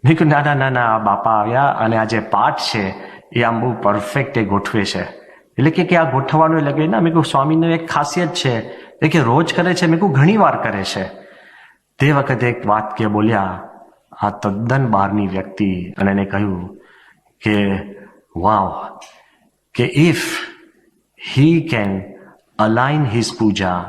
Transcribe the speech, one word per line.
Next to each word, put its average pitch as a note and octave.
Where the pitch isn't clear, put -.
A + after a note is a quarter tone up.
મેં D#3
કીધું, D#3+
"ના, D3
ના, D3
ના, C3+
ના, A#2+
આ A2
બાપા G#2+
આવ્યા A2
અને A2+
આ A2
જે A2
પાઠ A2
છે G2
એ A#2+
આમ A#2
બહુ B2
પરફેક્ટ G#2+
એ A2
ગોઠવે G2+
છે." -
એટલે C#3+
કે, F3
કે F3+
આ D#3+
ગોઠવવાનું D#3
એટલે C#3+
કે D3+
ના, A2
મેં E3
કીધું, D#3+
"સ્વામીનો D#3
એક E3
ખાસિયત D#3+
છે." A#2+
એ -
કે, E3+
"રોજ C#3+
કરે F3
છે?" F3
મેં E3
કીધું, F3+
"ઘણી D3+
વાર E3+
કરે G#2
છે." F#2+
તે C#3+
વખતે B2+
એક A#2
વાક્ય G#2+
બોલ્યા G#2
આ G#2
તદ્દન A#2
બહારની G2+
વ્યક્તિ F#2
અને G2
એને G2
કહ્યું F#2+
કે, G#2
"Wow, F#2+
કે A#2+
if D#3
he C#3
can A2
align A#2+
his A2+
puja F#2+